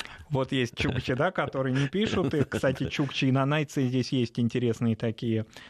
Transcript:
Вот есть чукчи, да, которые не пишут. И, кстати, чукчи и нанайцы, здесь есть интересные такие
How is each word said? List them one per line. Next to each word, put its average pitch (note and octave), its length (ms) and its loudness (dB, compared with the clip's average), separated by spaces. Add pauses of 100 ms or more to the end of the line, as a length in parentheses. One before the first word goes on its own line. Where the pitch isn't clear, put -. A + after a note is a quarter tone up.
(300)
Вот C3 240 0
есть B2+ 240 0
чукчи, B2+ 360 0
да, C#3 180 2
которые C3+ 440 -2
не C#3 140 2
пишут. F#3+ 440 0
И, D3 120 4
кстати, C3 440 0
чукчи C#3 360 -2
и C3 60 4
нанайцы, C#3 560 2
здесь B2 260 0
есть B2 260 0
интересные A#2 560 2
такие A2+ 500 -2 (240)